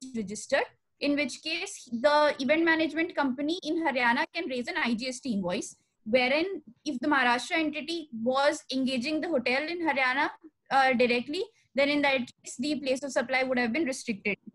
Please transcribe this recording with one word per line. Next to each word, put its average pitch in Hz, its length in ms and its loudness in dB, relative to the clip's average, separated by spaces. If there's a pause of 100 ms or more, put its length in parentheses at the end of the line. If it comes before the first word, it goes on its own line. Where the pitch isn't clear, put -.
(160)
registered, 220 480 -2 (360)
in 285 160 2
which 285 260 -2
case 339 500 -8
the 294 480 4
event 302 240 2
management 320 520 2
company 294 480 -2
in 320 220 -2
Haryana 254 480 2
can 339 160 -4
raise 247 180 -4
an 349 100 -6
I 240 160 0
G 240 160 -4
S 254 100 -8
T 247 140 -4
invoice, 180 420 -4 (300)
wherein 285 560 0 (240)
if 262 140 -4
the 302 80 -4
Maharashtra 262 500 2
entity 311 520 -4 (140)
was 277 480 2
engaging 262 480 -2
the 330 80 -4
hotel 269 400 0
in 349 180 -4
Haryana, 269 440 2 (420)
uh, 262 220 4
directly, 247 500 2 (320)
then 277 140 4
in 294 120 2
that 269 180 2 (240)
case, - 140 -14
the 294 220 -2
place 262 240 -2
of 269 80 -6
supply 262 320 0
would 254 160 0
have 233 140 0
been 320 120 0
restricted 233 520 -4 (180)